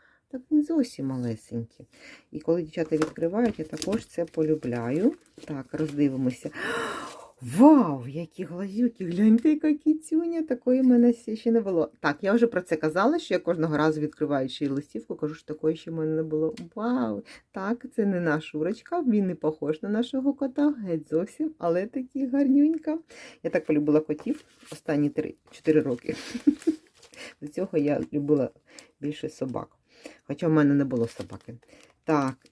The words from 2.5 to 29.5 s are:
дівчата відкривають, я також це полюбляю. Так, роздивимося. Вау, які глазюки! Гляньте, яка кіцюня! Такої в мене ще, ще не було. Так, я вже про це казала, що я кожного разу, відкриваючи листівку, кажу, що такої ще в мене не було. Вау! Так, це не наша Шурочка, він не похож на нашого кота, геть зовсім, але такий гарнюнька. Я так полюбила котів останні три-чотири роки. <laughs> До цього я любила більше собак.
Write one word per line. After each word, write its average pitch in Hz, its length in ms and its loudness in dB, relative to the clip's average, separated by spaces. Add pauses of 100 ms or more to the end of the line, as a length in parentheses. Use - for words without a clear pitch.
дівчата 160 340 -4
відкривають, 165 640 0
я 156 60 -6
також 196 400 -4
це - 200 -6
полюбляю. 156 880 0 (320)
Так, 135 260 -10
роздивимося. 143 800 -2 (920)
Вау, 160 640 6
які 160 360 -10
глазюки! 196 640 -4
Гляньте, 214 440 4
яка 302 240 0
кіцюня! 320 680 -2
Такої 254 380 2
в 262 40 4
мене 240 280 8
ще, 220 220 -6
ще 233 160 0
не 226 100 4
було. 185 380 0
Так, 147 220 0
я 196 120 2
вже 233 140 6
про 185 140 0
це 175 140 -2
казала, 185 440 2
що 269 140 -4
я 180 60 2
кожного 160 380 0
разу, 156 240 2
відкриваючи 143 680 -2
листівку, 143 460 -6
кажу, 156 200 -6
що - 100 -20
такої 156 300 -2
ще 165 160 -14
в - 20 -8
мене 156 220 -2
не 160 80 -2
було. 156 320 -2 (200)
Вау! 226 480 -2 (280)
Так, 208 340 -6 (100)
це 214 100 0
не 190 140 0
наша 156 280 0
Шурочка, 196 540 -4
він 214 260 2
не 175 80 -2
похож 156 460 -4
на 196 80 -8
нашого 262 440 -2
кота, 285 380 0
геть 185 380 -4
зовсім, 208 480 -2
але 175 300 0
такий 262 400 -6
гарнюнька. 285 720 2 (440)
Я 165 60 -2
так 165 160 -2
полюбила 151 340 4
котів 156 440 -6 (280)
останні 147 380 0
три-чотири - 720 0
роки. 127 340 -4 (640)
<laughs> - 640 -20
До 147 60 -12
цього 175 300 -4
я 147 240 2 (120)
любила 143 360 2 (500)
більше 147 300 -8
собак. - 480 -10 (500)